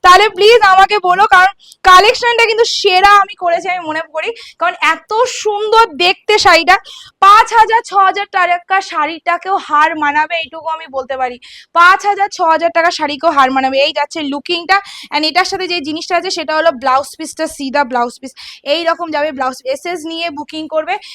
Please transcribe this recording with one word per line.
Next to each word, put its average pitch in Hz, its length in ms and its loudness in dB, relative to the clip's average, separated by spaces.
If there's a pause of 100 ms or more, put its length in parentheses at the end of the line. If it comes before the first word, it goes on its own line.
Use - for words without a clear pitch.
তাহলে 370 260 6
প্লিজ 427 340 4
আমাকে 392 360 4
বলো, 359 280 2
কারণ 381 260 4 (300)
কালেকশনটা 453 640 4
কিন্তু 453 180 0
সেরা 392 440 2
আমি 403 260 4
করেছি, 359 340 -4
আমি 359 180 -6
মনে 311 140 -6 (120)
করি, 339 200 -6 (260)
কারণ 339 240 -2
এত 320 320 -2 (140)
সুন্দর 427 580 0
দেখতে 349 520 0
শাড়িটা। 349 400 4 (420)
পাঁচ 427 320 6
হাজার, 440 300 2
ছ 359 120 -14
হাজার 392 380 0
টাকা 359 480 -2
শাড়িটাকেও 349 840 -4
হার 311 320 0
মানাবে, 302 400 -2
এইটুকু 320 320 -8
আমি 320 220 -8
বলতে 262 260 -8
পারি। 254 220 -6 (340)
পাঁচ 381 340 4
হাজার, 403 220 -2
ছ 415 120 -10
হাজার 320 340 0
টাকা 330 160 2
শাড়িকেও 311 400 -4
হার 277 200 2
মানাবে। 262 280 -2
এই 294 140 0
যাচ্ছে 294 300 -6
লুকিংটা। 339 580 -4 (340)
And 302 100 -2
এটার 311 200 -2
সাথে 370 240 -6
যে 349 120 -4
জিনিসটা 311 360 -6
আছে, 349 140 -4
সেটা 311 260 -6
হলো 320 160 0
ব্লাউজ 262 440 -2
পিসটা, 320 300 -8
সিধা 285 380 -4
ব্লাউজ 240 360 -6
পিস, 262 100 -16 (320)
এইরকম 330 480 -4
যাবে 302 220 -4
ব্লাউজ। 262 320 -6
এসএস 311 400 -8
নিয়ে 330 260 -8
বুকিং 294 380 -12
করবে। 320 280 -4 (180)